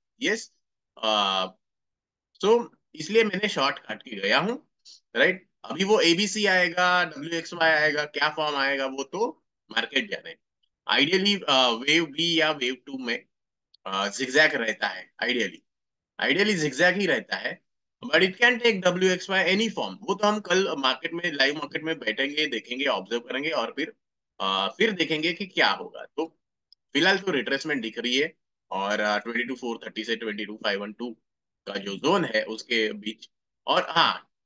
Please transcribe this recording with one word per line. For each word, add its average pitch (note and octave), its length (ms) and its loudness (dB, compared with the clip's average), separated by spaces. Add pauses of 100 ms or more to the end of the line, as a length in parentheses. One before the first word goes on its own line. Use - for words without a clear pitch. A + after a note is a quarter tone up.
(220)
यस, A3 320 -2 (440)
अ, G2+ 480 2 (1000)
so A3+ 220 4 (280)
इसलिए G#3 280 2
मैंने G3+ 260 -2
शॉर्ट C#3 300 0
काट G#2+ 240 -10
के A#2+ 120 -12
गया G2+ 240 2
हूँ, A3+ 300 -2 (460)
Right? E3+ 340 0 (140)
अभी E3+ 200 -4
वो G#3 160 4
एबीसी G3 460 2
आएगा, F3+ 580 2
डब्ल्यूएक्सवाई E3 680 -2
आएगा, D3+ 340 2
क्या D3 240 0
form D3+ 260 -2
आएगा C3+ 300 0
वो C3+ 180 -4
तो A3+ 420 -4 (260)
market A2+ 400 -2
जाने। E2 240 -10 (560)
Ideally, F#3 520 2
uh, C3 260 4
wave C#3+ 360 2
B C#3 140 -10
या D#3+ 320 2
wave C3 340 -2
two C3+ 120 -10
में, B2 280 -4 (600)
uh, F#2+ 220 -2
zigzag C3+ 480 2
रहता A2 320 -2
है F#2+ 240 -10 (120)
ideally, A#2 340 -2 (640)
ideally E3 440 0
zigzag E3+ 320 2
ही G3+ 80 0
रहता A#2+ 300 -2
है, A2+ 260 -6 (440)
but D3+ 160 2
it F#3 140 2
can A#3+ 240 4
take A3 220 2
डब्ल्यूएक्सवाई F#3 640 2
any G3+ 220 2
form। G#2+ 340 -6
वो D3 120 -2
तो G#3 140 0
हम G#3+ 120 2
कल F#3 380 0
market C3+ 360 -2
में, F3 180 -4
live C#3+ 240 2
market D3+ 280 -8
में D#3+ 160 -4
बैठेंगे, C#3 480 -2
देखेंगे, B2 380 -6
observe G#2+ 340 -2
करेंगे C3 300 -6
और C#3+ 260 -2
फिर, D#3+ 180 -6 (480)
अ, G2 260 0 (100)
फिर A3 140 2
देखेंगे D#3+ 420 -2
कि G#3 120 -10
क्या C#3+ 240 2
होगा। - 360 -6
तो - 340 -8 (540)
फिलहाल F#3 240 4
तो F#3+ 140 -2
retracement C#3 500 -2
दिख A2 180 -8
रही B2 180 0
है D#3 160 0 (380)
और, G2+ 280 -2
अ, G#2 180 2
ट्वेंटी A#2 260 -4
टू B2+ 120 -8
फ़ोर A#2 300 -6
थर्टी A2 180 -8
से A2+ 120 -4
ट्वेंटी G#2+ 300 -6
टू G#2+ 180 -12
फ़ाइव G2+ 180 -2
वन G#2 120 -8
टू A#2 240 -10 (500)
का G2 80 -6
जो G2 200 -6
zone D#3+ 300 2
है A2 180 0
उसके A2 500 -2
बीच। G#2+ 360 -12 (380)
और E3+ 220 2
हाँ, C#3+ 400 2 (160)